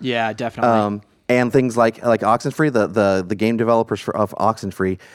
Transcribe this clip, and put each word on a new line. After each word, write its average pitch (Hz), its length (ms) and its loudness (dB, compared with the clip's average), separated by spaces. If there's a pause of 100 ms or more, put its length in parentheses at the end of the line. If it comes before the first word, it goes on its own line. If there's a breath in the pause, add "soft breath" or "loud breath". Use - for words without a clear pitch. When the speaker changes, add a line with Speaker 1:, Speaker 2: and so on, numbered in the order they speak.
Speaker 1:
Yeah, 117 320 -2
definitely. 117 460 -2
Speaker 2:
Um, 104 240 -2 (280)
and 123 220 2
things 127 240 0
like, 113 280 2
like 113 180 2
Oxenfree, 131 500 0
the, 107 140 2
the, 95 400 2
the 101 80 -6
game 110 240 0
developers 113 420 0
for, - 160 -6
of 104 220 -2
Oxenfree, 95 600 -2 (160 loud breath)